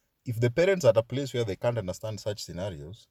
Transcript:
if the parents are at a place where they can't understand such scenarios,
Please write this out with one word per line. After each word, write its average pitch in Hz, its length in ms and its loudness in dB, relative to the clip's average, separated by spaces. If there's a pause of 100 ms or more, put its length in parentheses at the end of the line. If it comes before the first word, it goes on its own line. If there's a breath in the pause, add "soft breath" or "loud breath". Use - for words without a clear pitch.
(260)
if 113 140 -6
the 120 100 4
parents 180 360 4
are 117 40 10
at 113 80 6
a 110 60 4
place 135 300 -4
where 120 120 0
they 95 100 -2
can't 120 220 0
understand 98 420 -6
such 104 240 -6
scenarios, 85 680 -10